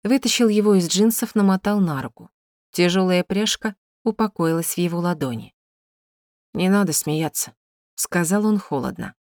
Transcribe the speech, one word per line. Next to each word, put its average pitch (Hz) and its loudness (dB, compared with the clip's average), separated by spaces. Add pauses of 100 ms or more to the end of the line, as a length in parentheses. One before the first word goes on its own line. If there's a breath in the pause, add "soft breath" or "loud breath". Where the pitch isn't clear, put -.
вытащил 240 2
его 208 4
из 175 4
джинсов, 220 0
намотал 202 2
на 156 0
руку. 139 -16 (400)
Тяжёлая 180 2
пряжка 208 -4 (300)
упокоилась 170 -2
в - -6
его 175 -2
ладони. 151 -4 (1000)
«Не 185 0
надо 196 2
смеяться», - -4 (400)
сказал 180 -2
он 214 2
холодно. 127 -6 (100)